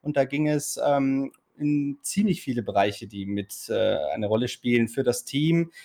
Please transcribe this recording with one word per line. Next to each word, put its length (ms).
und 160
da 80
ging 240
es, 360
ähm, 480
in 440
ziemlich 400
viele 200
Bereiche, 440
die 180
mit, 460
äh, 260
eine 140
Rolle 220
spielen 400
für 160
das 200
Team, 460